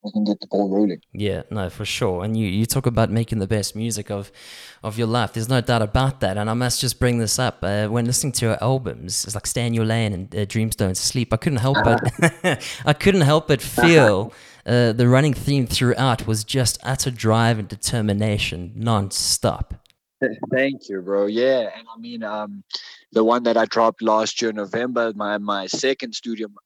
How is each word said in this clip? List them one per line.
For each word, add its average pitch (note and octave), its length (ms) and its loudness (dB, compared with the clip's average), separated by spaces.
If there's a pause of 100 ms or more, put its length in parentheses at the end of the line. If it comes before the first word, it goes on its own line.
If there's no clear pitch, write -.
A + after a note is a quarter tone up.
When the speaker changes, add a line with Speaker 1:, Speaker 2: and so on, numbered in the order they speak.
Speaker 1:
we G#2 80 -10
can G#2 120 0
get G2+ 160 0
the - 80 -18
ball G2+ 220 -2
rolling. G2 320 0 (120)
Speaker 2:
Yeah, G2 360 -4
no, G2 200 -4
for - 160 -10
sure. F#2 380 -2
And A2 140 -2
you, A2 100 0
you G#2 200 0
talk - 180 -4
about A2+ 240 2
making A2 300 -2
the G2 80 -2
best G#2 280 -2
music G#2+ 360 -6
of, G2+ 200 -6 (520)
of G#2+ 160 -6
your A#2 80 0
life. A2+ 260 0
There's A2+ 160 -4
no B2+ 120 4
doubt A2+ 200 2
about C3 380 0
that. G2 180 0
And G#2 100 -2
I A2 60 -2
must A#2+ 260 0
just C3 200 -4
bring B2 180 2
this A2+ 220 0
up. B2+ 240 -2
Uh, G#2 240 0
when A#2 180 0
listening B2+ 280 -2
to - 120 0
your G#2+ 180 0
albums, G#2+ 600 -2
it's G#2+ 80 -10
like - 140 -8
Stay A#2+ 180 -2
in A#2 80 0
Your A2+ 120 2
Lane A2 280 0
and, F#2+ 220 -8
uh, G#2 100 0
Dreams A2 300 -2
Don't F#2 220 0
Sleep, - 360 -2
I A2+ 40 0
couldn't C#3 220 -2
help C3+ 240 2
but, B2+ 800 2 (120)
<laughs> - 100 -12
I D3 80 4
couldn't G3 280 4
help D3+ 260 4
but C#3+ 140 2
feel, A2+ 720 6 (160)
Speaker 1:
<laughs> - 160 -20
Speaker 2:
uh, A#2+ 260 4
the A#2+ 160 4
running C3 260 6
theme C#3 320 0
throughout C3 640 0
was A2 160 -2
just - 400 -2
utter C3+ 260 -2
drive A2+ 480 2
and G#2 120 -8
determination G#2 1080 -2
nonstop. - 1000 -2 (440)
Speaker 1:
Th-, B2+ 160 -2 (140)
thank C3 380 -2
you, F#2+ 120 -6
bro. G2+ 260 0
Yeah, A#2 460 2
and A2+ 220 -18
I - 20 -20
mean, A#2+ 240 -12
um, G#2+ 440 -10 (480)
the A2+ 100 4
one A#2+ 200 2
that A#2 120 2
I A2+ 80 4
dropped A2+ 380 0
last A2 400 0
year, A#2 100 0
November, A2+ 640 -4
my, G#2 220 -4
my G2+ 300 -4
second B2+ 480 -4
studio A2 320 -8 (180)